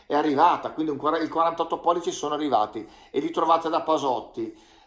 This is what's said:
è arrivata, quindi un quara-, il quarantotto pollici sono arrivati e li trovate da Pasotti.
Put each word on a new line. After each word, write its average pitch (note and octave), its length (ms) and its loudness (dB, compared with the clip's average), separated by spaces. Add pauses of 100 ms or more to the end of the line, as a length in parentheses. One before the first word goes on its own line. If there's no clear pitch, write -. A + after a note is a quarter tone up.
è - 100 -2
arrivata, D3+ 560 4
quindi D#3 200 -4
un C3+ 60 -4
quara-, D3+ 220 0
il D#3+ 100 -2
quarantotto E3 500 0
pollici F3 320 0
sono D3 240 -4
arrivati A2+ 500 0 (240)
e - 120 -4
li E3 100 -2
trovate E3 380 2
da D#3+ 120 0
Pasotti. B2 880 -4 (180)